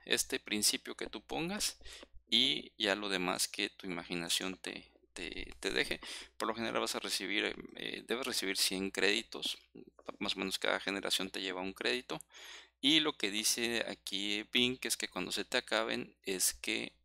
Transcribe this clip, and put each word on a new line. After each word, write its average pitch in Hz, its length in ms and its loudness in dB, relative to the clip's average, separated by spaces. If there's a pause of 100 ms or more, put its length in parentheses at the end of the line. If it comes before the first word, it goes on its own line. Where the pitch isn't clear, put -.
este - 340 2
principio - 600 0
que - 80 -4
tú 110 160 -8
pongas 170 560 -2 (500)
y 127 480 2
ya 101 200 4
lo 104 120 -2
demás 92 380 2
que - 240 0
tu - 160 -14
imaginación 87 680 -2
te, - 360 -10 (200)
te, - 480 -8
te 98 100 0
deje. 131 300 0 (360)
Por 107 120 -2
lo 110 80 0
general 117 240 0
vas 113 160 0
a - 20 -2
recibir, 101 580 -2 (200)
eh, - 320 -6
debes 123 180 -2
recibir 98 300 0
cien 95 340 2
créditos, 101 680 0 (600)
más 101 160 0
o 95 60 -6
menos 95 180 -2
cada 95 220 2
generación 95 500 0
te - 100 -6
lleva 92 200 -2
un 95 120 -4
crédito. 123 480 -2 (600)
Y 151 180 8
lo 151 180 2
que 101 140 0
dice 113 580 2
aquí 101 540 -2 (100)
Bing 123 300 4
es 117 140 0
que 107 100 -4
cuando 92 240 -4
se 101 140 -2
te - 120 0
acaben 117 680 0
es 95 280 2
que 113 400 -2 (120)